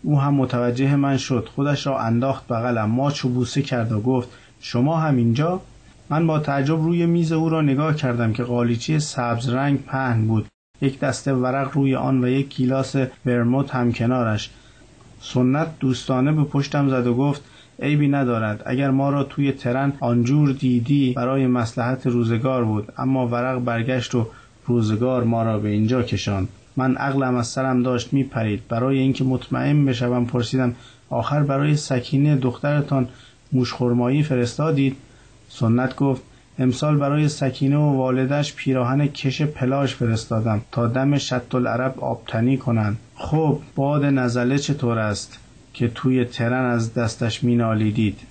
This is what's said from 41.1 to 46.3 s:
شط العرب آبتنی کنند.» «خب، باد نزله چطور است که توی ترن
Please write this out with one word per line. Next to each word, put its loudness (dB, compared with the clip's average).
شط -4
العرب -2
آبتنی -2
کنند.» 0
«خب، 0
باد 0
نزله 0
چطور -2
است -4
که -2
توی 0
ترن -2